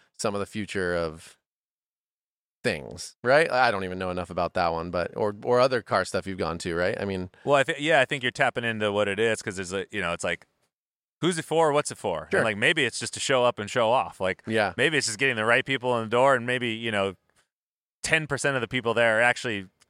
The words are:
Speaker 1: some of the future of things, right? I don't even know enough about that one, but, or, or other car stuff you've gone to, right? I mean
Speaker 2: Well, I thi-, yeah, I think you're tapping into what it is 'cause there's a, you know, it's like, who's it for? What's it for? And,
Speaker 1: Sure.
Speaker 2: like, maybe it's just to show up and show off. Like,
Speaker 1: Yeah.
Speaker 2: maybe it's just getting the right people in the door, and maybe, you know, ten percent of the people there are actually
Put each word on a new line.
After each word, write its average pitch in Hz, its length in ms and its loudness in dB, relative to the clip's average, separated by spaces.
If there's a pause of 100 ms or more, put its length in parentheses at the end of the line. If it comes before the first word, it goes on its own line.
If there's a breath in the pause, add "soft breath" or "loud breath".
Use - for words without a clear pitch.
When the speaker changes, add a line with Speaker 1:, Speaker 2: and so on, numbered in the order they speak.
(180 soft breath)
Speaker 1:
some 104 160 -2
of 101 60 -4
the 98 60 -4
future 95 500 -4
of 82 400 -6 (1300)
things, 71 580 -6
right? 143 280 2
I 123 200 2
don't 98 140 -4
even 92 140 -8
know 92 120 -4
enough 90 200 -6
about 87 240 -2
that 85 180 2
one, 82 180 -4
but, 87 260 -2
or, 104 180 -2 (100)
or 123 160 2
other 127 220 2
car 98 220 0
stuff 92 220 -4
you've 95 120 -6
gone 85 200 -2
to, 85 160 -4
right? 87 260 0
I 98 40 -2
mean 92 260 -4 (140 soft breath)
Speaker 2:
Well, 139 120 4
I 135 80 4
thi-, 160 140 -2
yeah, 147 220 4
I 127 40 4
think 135 180 -4
you're 123 100 -2
tapping 127 320 0
into 107 260 0
what 101 180 2
it 98 120 -2
is 113 220 2
'cause 98 140 -8
there's 92 160 -6
a, 95 180 -4
you 104 100 -4
know, 87 120 -2
it's 85 120 -6
like, 87 220 -4 (720)
who's 170 180 0
it 156 60 -8
for? 160 280 2
What's 143 180 0
it 110 80 -14
for? 85 240 -4
And, - 100 -18
Speaker 1:
Sure. 175 120 2
Speaker 2:
like, 107 120 0
maybe 147 280 2
it's 117 140 -2
just - 160 -8
to 107 60 -10
show 127 240 2
up 123 140 2
and 104 120 -8
show 113 200 2
off. 120 300 0
Like, 95 260 -2
Speaker 1:
Yeah. 107 300 0
Speaker 2:
maybe 151 220 2
it's 127 80 0
just 110 120 -6
getting 131 180 0
the 110 80 -2
right 120 200 4
people 123 340 0
in 113 60 -2
the 107 60 -8
door, 131 240 6
and 120 120 -2
maybe, 123 240 -2
you 113 200 -4
know, 98 240 0 (880)
ten 160 240 0
percent 139 300 -2
of 127 40 0
the 117 80 -4
people 117 260 -2
there 113 240 4
are 113 40 4
actually 117 440 0 (240)